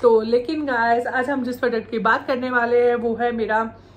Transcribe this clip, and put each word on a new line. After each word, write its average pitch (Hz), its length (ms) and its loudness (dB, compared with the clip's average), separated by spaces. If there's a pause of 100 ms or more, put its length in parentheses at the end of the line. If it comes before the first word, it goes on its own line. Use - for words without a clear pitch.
तो 226 200 6
लेकिन 247 440 -2
गाइस, 240 400 0
आज 254 240 -2
हम 262 140 -2
जिस 247 140 -6
प्रोडक्ट 233 320 -2
की 226 100 -4
बात 226 260 2
करने 254 240 -2
वाले 240 380 2
हैं 240 80 2
वो 233 200 -2
है 240 200 -2
मेरा, 220 340 -2 (260)